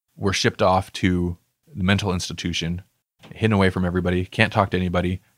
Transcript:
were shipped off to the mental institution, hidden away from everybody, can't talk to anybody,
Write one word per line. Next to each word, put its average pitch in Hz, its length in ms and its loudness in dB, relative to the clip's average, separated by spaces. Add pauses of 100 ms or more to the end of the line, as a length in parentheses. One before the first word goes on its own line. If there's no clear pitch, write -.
(180)
were 98 160 -2
shipped - 280 -2
off 92 320 2
to 90 440 0 (360)
the 95 100 -6
mental 98 300 2
institution, 85 720 -6 (500)
hidden 110 200 0
away 98 160 4
from 92 160 -2
everybody, 90 400 0
can't - 260 0
talk 101 200 2
to 95 60 0
anybody, 90 440 -2 (160)